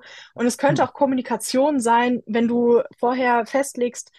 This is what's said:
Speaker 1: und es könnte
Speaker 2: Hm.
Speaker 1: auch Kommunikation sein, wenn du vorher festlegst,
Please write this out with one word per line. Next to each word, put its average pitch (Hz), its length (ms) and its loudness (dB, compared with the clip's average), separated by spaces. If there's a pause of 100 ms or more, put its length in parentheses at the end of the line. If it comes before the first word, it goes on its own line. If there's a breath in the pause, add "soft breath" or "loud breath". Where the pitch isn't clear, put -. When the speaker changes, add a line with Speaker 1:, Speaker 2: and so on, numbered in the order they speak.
(340 loud breath)
Speaker 1:
und 233 120 -4
es 247 120 0
könnte 277 240 2
Speaker 2:
Hm. 262 80 0
Speaker 1:
auch - 40 -20
Kommunikation 262 840 0
sein, 240 460 2
wenn 233 220 0
du 240 340 2 (180)
vorher 240 460 0
festlegst, 247 720 -4